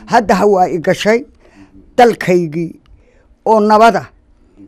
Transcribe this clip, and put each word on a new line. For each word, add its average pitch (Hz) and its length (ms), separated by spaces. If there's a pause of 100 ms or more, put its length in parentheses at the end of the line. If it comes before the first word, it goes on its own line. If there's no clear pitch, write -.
Hadda 220 300
hawaa 185 340
i 180 100
gashay. 202 460 (720)
Dalkaygii 175 840 (640)
oo 220 140
nabada, 214 460 (640)